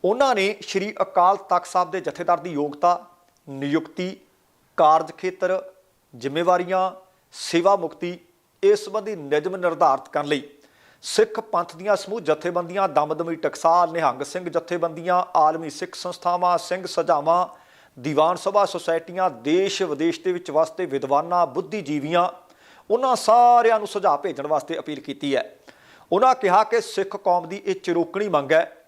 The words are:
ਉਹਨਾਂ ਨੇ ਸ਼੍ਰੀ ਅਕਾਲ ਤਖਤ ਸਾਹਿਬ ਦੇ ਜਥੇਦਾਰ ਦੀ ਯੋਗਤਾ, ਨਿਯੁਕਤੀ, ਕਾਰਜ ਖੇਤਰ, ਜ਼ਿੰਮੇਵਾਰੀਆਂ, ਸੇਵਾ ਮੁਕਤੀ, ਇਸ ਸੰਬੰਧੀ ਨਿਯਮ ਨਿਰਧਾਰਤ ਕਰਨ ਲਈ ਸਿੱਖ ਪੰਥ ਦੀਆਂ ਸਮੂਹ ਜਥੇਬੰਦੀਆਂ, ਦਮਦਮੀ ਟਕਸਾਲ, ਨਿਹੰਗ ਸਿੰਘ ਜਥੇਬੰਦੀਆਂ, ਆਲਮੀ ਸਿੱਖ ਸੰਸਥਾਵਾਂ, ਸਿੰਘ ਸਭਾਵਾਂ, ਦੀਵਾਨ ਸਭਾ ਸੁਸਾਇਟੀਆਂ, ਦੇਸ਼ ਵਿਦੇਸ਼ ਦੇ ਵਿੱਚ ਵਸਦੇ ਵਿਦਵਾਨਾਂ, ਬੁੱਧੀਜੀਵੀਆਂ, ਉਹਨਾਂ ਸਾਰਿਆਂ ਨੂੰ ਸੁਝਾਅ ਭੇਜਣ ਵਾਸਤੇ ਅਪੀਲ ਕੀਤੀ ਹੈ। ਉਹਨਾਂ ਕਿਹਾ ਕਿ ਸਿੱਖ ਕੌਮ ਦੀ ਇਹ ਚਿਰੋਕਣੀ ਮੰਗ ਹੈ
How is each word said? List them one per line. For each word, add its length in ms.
ਉਹਨਾਂ 300
ਨੇ 280
ਸ਼੍ਰੀ 300
ਅਕਾਲ 360
ਤਖਤ 280
ਸਾਹਿਬ 240
ਦੇ 100
ਜਥੇਦਾਰ 380
ਦੀ 140
ਯੋਗਤਾ, 460
ਨਿਯੁਕਤੀ, 680
ਕਾਰਜ 340
ਖੇਤਰ, 500
ਜ਼ਿੰਮੇਵਾਰੀਆਂ, 760
ਸੇਵਾ 420
ਮੁਕਤੀ, 420
ਇਸ 220
ਸੰਬੰਧੀ 320
ਨਿਯਮ 400
ਨਿਰਧਾਰਤ 520
ਕਰਨ 180
ਲਈ 160
ਸਿੱਖ 380
ਪੰਥ 340
ਦੀਆਂ 200
ਸਮੂਹ 240
ਜਥੇਬੰਦੀਆਂ, 680
ਦਮਦਮੀ 480
ਟਕਸਾਲ, 560
ਨਿਹੰਗ 320
ਸਿੰਘ 240
ਜਥੇਬੰਦੀਆਂ, 760
ਆਲਮੀ 340
ਸਿੱਖ 240
ਸੰਸਥਾਵਾਂ, 640
ਸਿੰਘ 280
ਸਭਾਵਾਂ, 600
ਦੀਵਾਨ 400
ਸਭਾ 300
ਸੁਸਾਇਟੀਆਂ, 640
ਦੇਸ਼ 520
ਵਿਦੇਸ਼ 380
ਦੇ 120
ਵਿੱਚ 180
ਵਸਦੇ 360
ਵਿਦਵਾਨਾਂ, 640
ਬੁੱਧੀਜੀਵੀਆਂ, 800
ਉਹਨਾਂ 260
ਸਾਰਿਆਂ 640
ਨੂੰ 100
ਸੁਝਾਅ 300
ਭੇਜਣ 280
ਵਾਸਤੇ 320
ਅਪੀਲ 220
ਕੀਤੀ 360
ਹੈ। 80
ਉਹਨਾਂ 220
ਕਿਹਾ 300
ਕਿ 180
ਸਿੱਖ 360
ਕੌਮ 300
ਦੀ 180
ਇਹ 100
ਚਿਰੋਕਣੀ 520
ਮੰਗ 240
ਹੈ 120